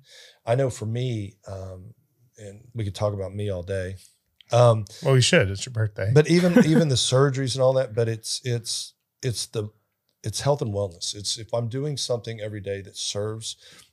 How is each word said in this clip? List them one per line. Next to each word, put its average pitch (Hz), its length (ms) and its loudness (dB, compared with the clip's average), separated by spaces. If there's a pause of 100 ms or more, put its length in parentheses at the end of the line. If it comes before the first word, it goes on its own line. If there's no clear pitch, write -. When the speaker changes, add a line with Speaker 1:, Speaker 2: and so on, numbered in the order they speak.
(460)
Speaker 1:
I 113 80 2
know 135 160 2
for - 160 -8
me, 113 480 -4 (140)
um, 95 440 -14 (460)
and 101 220 -18 (120)
we 113 120 -6
could 98 100 -6
talk 104 200 0
about 95 200 -6
me 104 160 -4
all 90 140 -4
day. 95 320 -6 (560)
Um, 117 320 6 (180)
Speaker 2:
Well, 135 120 4
we 131 60 6
should. 120 300 4
It's 98 160 -6
your 131 60 -12
birthday. 107 420 -2
Speaker 1:
but 151 160 6
even, 175 220 4
Speaker 2:
<laughs> 226 120 8
Speaker 1:
even 160 240 6
the 135 60 2
surgeries 131 640 2
and 135 60 0
all 131 100 6
that, 131 240 0
but 117 120 0
it's, - 360 -6
it's, 120 500 -6 (260)
it's 123 260 -6
the, 107 240 -8 (520)
it's - 200 -8
health 139 200 0
and 113 100 -4
wellness. 101 440 -6
It's 101 200 -8
if 113 160 -16
I'm 117 160 -2
doing 135 280 -6
something 113 440 -6
every 104 200 -8
day 98 220 -6
that 95 140 -18
serves, 107 600 -8 (360)